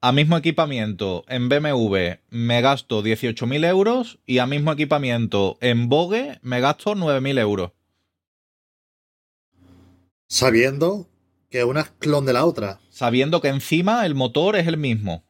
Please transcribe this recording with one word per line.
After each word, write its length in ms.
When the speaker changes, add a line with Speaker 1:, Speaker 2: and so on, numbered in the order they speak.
Speaker 1:
a 100
mismo 260
equipamiento 880
en 220
B 80
M 120
W 500
me 300
gasto 420
dieciocho 420
mil 180
euros 640
y 140
a 80
mismo 240
equipamiento 880
en 260
Vogue 540
me 200
gasto 340
nueve 260
mil 160
euros. 360
Speaker 2:
Sabiendo 840
que 140
una 180
es 180
clon 260
de 80
la 120
otra. 340
Speaker 1:
Sabiendo 520
que 80
encima 560
el 100
motor 400
es 100
el 120
mismo. 520